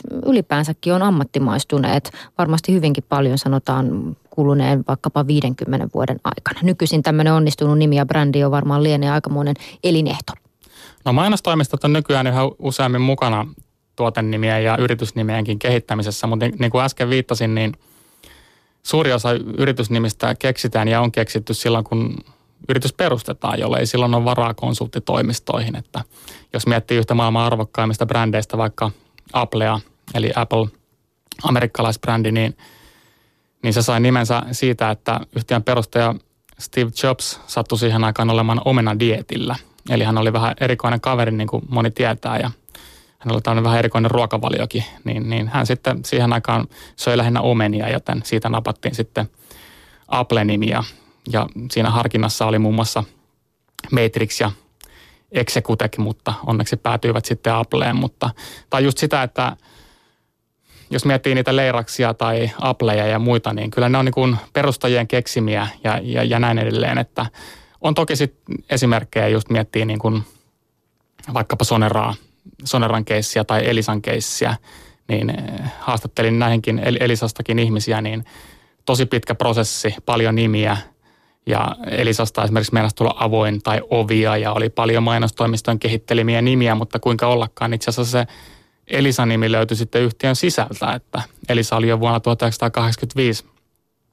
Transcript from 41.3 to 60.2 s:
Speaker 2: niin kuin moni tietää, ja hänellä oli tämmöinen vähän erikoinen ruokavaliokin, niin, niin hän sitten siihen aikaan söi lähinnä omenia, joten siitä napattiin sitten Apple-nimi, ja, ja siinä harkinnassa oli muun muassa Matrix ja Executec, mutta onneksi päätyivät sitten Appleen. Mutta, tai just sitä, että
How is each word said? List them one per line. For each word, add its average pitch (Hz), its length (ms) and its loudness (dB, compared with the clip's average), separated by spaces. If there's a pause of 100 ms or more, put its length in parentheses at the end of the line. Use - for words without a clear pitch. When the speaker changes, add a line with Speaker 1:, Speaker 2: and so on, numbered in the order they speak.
Speaker 2:
niin 107 160 -2
kuin 120 220 -4
moni 117 220 0
tietää, 113 460 -2
ja 120 140 -4 (680)
hänellä 113 160 -2
oli 110 60 -2
tämmöinen 113 220 0
vähän 117 160 4
erikoinen 117 320 2
ruokavaliokin, 113 720 0 (200)
niin, 113 260 -4
niin 113 180 -2
hän 127 180 -2
sitten 127 400 -2
siihen 120 280 2
aikaan 117 340 0 (280)
söi 120 220 0
lähinnä 120 240 2
omenia, 110 480 0
joten - 360 -4
siitä 113 240 -2
napattiin 117 460 -4
sitten 110 340 -4 (800)
Apple-nimi, 107 640 0
ja, 117 140 0 (480)
ja 110 160 0 (240)
siinä 113 180 0
harkinnassa 113 560 0
oli 110 140 2
muun 110 160 2
muassa 110 280 0 (880)
Matrix 113 500 0
ja 104 100 0 (800)
Executec, 117 640 -2
mutta 107 360 -4 (120)
onneksi 113 320 0
päätyivät 117 480 0
sitten 113 280 -2
Appleen. 113 420 0
Mutta, 127 340 -2 (400)
tai 135 140 2
just 135 140 2
sitä, 147 260 0
että 127 340 -4 (1300)